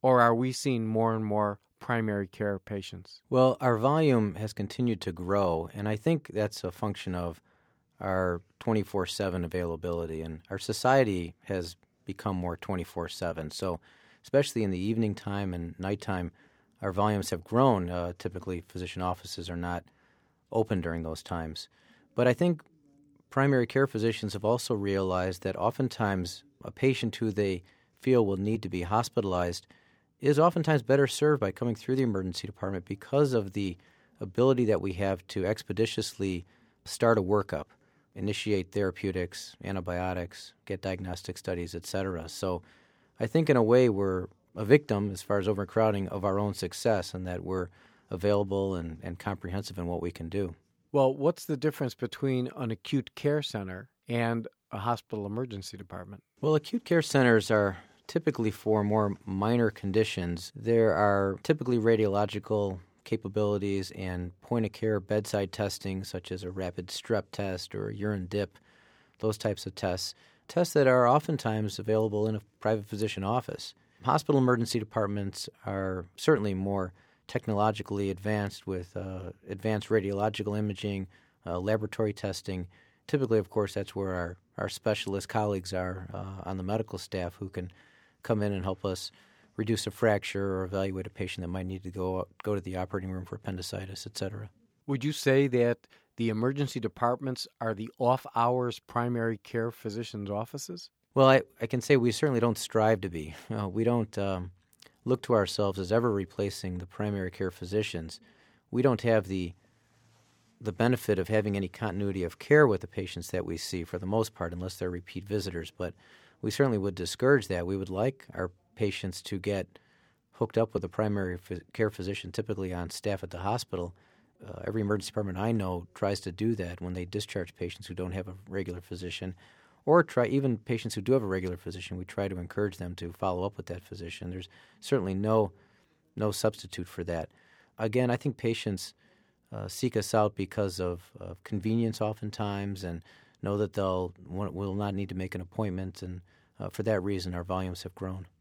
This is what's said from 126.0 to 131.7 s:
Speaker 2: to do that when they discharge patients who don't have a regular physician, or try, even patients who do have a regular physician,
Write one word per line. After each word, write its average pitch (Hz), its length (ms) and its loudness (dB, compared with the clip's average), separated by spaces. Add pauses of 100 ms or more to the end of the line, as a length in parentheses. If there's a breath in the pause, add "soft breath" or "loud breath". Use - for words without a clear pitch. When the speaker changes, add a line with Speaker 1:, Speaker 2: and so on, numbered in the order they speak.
Speaker 2:
to 95 120 -8
do 107 260 0
that 87 220 -8
when 90 140 -6
they 90 120 -4
discharge 92 500 -6
patients - 320 -8
who 90 80 -10
don't 92 160 -6
have 92 160 -6
a 92 80 -14 (120)
regular 90 340 -6
physician, 90 520 -8 (500 soft breath)
or 160 200 6
try, 120 240 2
even 131 320 2
patients 117 340 -4
who 104 80 -6
do 110 120 2
have 131 100 4
a - 20 -4
regular 92 320 -2
physician, 90 400 -10